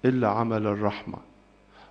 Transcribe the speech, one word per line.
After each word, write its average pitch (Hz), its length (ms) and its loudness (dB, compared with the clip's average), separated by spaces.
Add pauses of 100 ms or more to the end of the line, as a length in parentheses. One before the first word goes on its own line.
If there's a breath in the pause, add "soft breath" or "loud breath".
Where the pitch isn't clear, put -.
إلا 127 240 4
عمل 110 380 0
الرحمة، 104 520 -2 (720 loud breath)